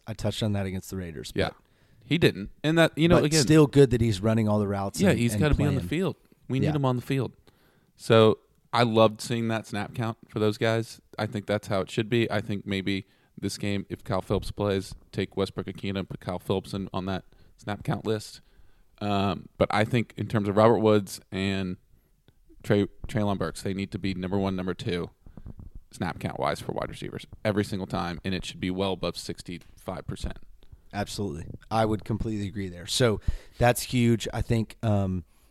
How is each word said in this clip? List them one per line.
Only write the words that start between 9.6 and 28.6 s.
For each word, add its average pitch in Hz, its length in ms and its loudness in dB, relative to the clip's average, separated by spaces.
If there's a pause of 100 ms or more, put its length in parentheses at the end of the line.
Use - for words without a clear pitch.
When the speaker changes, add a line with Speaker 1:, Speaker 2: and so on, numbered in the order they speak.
Speaker 2:
snap - 260 -8
count 113 240 -4 (120)
for - 100 -4
those 107 180 2
guys. 113 420 0 (180)
I 110 80 -2
think 104 200 -6
that's 104 240 -2
how 101 100 0
it 92 100 -2
should 110 200 -2
be. 117 200 2
I 101 120 0
think 101 260 -6
maybe 95 380 -2 (340)
this - 180 -6
game, 101 320 -4
if - 140 -10
Kyle 95 180 -2
Phillips - 300 -4
plays, 101 420 -2 (200)
take - 240 -4
Westbrook-Ikhine 98 600 -6
and 92 120 -6
put - 100 -12
Kyle 90 200 -8
Phillips - 340 -4
in 98 200 -8
on 92 120 -6
that 95 180 -6 (340)
snap 104 280 -10
count 123 200 -4
list. 107 360 -6 (580)
Um, 101 480 0 (100)
but - 160 2
I 107 120 2
think 113 320 -2
in 107 100 -4
terms 104 220 -2
of 98 80 0
Robert 110 220 6
Woods 107 420 2 (100)
and 95 460 -2 (840)
Trey, 104 240 2 (200)
Treylon 101 300 -2
Burks, 85 240 -6
they 101 120 -6
need 95 180 -6
to 101 80 -8
be 95 140 -4
number 92 240 -4
one, 95 200 0
number 92 160 -4
two, 87 360 -6 (800)
snap - 280 -6
count - 200 -8
wise 71 200 -2
for - 140 -8
wide - 160 -6
receivers - 360 -12 (200)
every 104 180 2
single 95 240 -6
time, 87 380 -6
and 95 80 -2
it 90 120 -4
should - 140 -12
be 92 120 -2